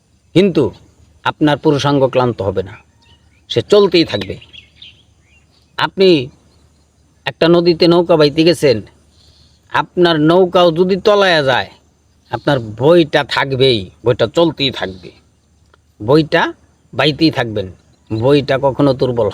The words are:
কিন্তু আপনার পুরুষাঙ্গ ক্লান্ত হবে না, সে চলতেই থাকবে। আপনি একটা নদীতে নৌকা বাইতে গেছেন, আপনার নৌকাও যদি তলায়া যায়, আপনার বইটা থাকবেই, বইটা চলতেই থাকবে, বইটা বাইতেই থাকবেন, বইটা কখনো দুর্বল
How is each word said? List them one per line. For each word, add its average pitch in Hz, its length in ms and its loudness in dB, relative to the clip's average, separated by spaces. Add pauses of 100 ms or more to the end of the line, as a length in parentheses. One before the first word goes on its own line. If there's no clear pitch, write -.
(360)
কিন্তু 160 280 2 (600)
আপনার 147 400 -2
পুরুষাঙ্গ 143 380 0 (120)
ক্লান্ত 127 340 -2
হবে 95 220 -4
না, - 60 -20 (760)
সে - 100 -4 (120)
চলতেই 185 400 4
থাকবে। 95 240 -8 (1400)
আপনি 185 320 0 (1160)
একটা 151 200 -2 (100)
নদীতে 175 380 2
নৌকা 170 260 2
বাইতে 147 280 2
গেছেন, 147 300 0 (920)
আপনার 165 440 0 (140)
নৌকাও 180 380 2 (120)
যদি 185 160 0 (120)
তলায়া 190 420 2
যায়, 107 200 -2 (640)
আপনার 143 260 -2 (220)
বইটা 151 420 2 (140)
থাকবেই, 131 440 0 (240)
বইটা 120 220 0 (120)
চলতেই 147 420 0
থাকবে, 92 320 -12 (880)
বইটা 151 440 0 (500)
বাইতেই 143 440 -2
থাকবেন, 107 300 -6 (440)
বইটা 135 440 0 (100)
কখনো 139 340 0
দুর্বল 120 340 -2